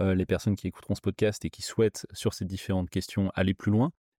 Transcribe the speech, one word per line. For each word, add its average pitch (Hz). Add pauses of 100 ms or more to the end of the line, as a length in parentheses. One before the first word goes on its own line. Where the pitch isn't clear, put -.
euh, 95
les 90
personnes 98
qui 95
écouteront -
ce -
podcast -
et 87
qui -
souhaitent, -
sur -
ces -
différentes 92
questions, 95
aller 95
plus -
loin, 120 (280)